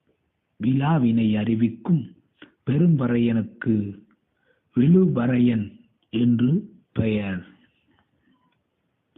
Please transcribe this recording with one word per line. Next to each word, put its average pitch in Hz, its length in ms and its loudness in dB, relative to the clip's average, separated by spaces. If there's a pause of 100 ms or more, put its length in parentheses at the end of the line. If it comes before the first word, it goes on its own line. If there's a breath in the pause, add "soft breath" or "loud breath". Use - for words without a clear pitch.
(600)
இவ்விழாவினை 120 800 0
அறிவிக்கும் 113 760 -2 (500 loud breath)
பெரும்பறையனுக்கு 117 1400 0 (720)
விழுபறையன் 123 1040 2 (300)
என்று 120 640 0 (180)
பெயர். 104 560 -4 (1700)